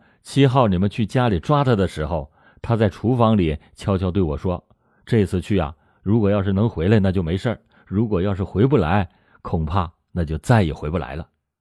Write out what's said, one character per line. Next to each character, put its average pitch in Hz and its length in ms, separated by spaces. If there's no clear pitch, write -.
七 139 240
号 127 200
你 92 100
们 98 120
去 110 160
家 123 240
里 92 100
抓 143 240
他 127 120
的 98 120
时 78 160
候， 76 280
他 117 120
在 107 140
厨 117 260
房 113 220
里 80 180
悄 101 200
悄 92 140
对 92 140
我 76 120
说： 87 320
“这 113 180
次 92 160
去 95 200
啊， 76 160
如 110 180
果 101 120
要 101 100
是 98 100
能 98 160
回 87 200
来 110 120
那 95 120
就 92 100
没 85 160
事 120 120
儿； 101 120
如 107 220
果 95 160
要 101 100
是 92 100
回 95 220
不 135 120
来， 92 300
恐 82 220
怕……” 85 280
那 87 120
就 76 140
再 113 240
也 78 100
回 78 160
不 82 80
来 69 180
了。” 80 120